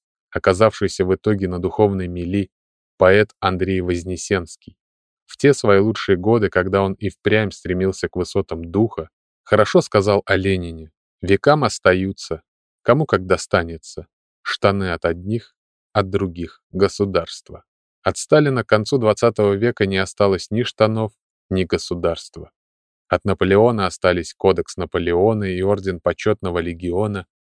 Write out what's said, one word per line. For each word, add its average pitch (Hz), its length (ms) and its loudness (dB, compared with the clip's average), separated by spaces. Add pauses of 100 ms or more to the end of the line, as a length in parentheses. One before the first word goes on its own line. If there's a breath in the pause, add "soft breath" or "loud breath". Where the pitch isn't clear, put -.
(320)
оказавшийся 95 720 2
в 92 80 2
итоге 98 340 0
на 90 120 -6
духовной 92 480 -2
мели, 87 420 -4 (480)
поэт 98 420 4
Андрей 92 420 -2
Вознесенский. 90 960 -6 (480)
В - 120 -20
те 143 160 6
свои 101 260 4
лучшие 101 380 0
годы, 104 320 2
когда 95 320 0
он 95 120 0
и 101 160 -6
впрямь 104 420 0
стремился 92 580 -4
к - 60 -14
высотам 85 560 -6
духа, 98 380 -2 (340)
хорошо - 380 4
сказал 101 440 2
о 98 100 0
Ленине: 87 560 -4 (300)
"Векам 139 420 2
остаются, 95 800 -2 (400)
кому 143 240 2
как 92 200 -2
достанется, 87 840 -4 (340)
штаны 98 520 -2
от 82 120 -4
одних, 90 500 -6 (380)
от 98 160 0
других 90 600 -6
государства". 92 960 -2 (380)
От 95 140 -2
Сталина 143 460 2
к - 60 -12
концу 110 300 2
двадцатого 107 540 2
века 110 320 0
не 95 120 0
осталось 95 520 0
ни 110 140 -2
штанов, 110 480 0 (380)
ни 95 160 0
государства. 85 840 -6 (580)
От - 160 -2
Наполеона 101 600 2
остались 87 480 -2
Кодекс 90 440 0
Наполеона 90 680 0
и 92 180 -4
Орден 95 380 -2
Почётного 90 600 -2
Легиона, 87 680 -4 (240)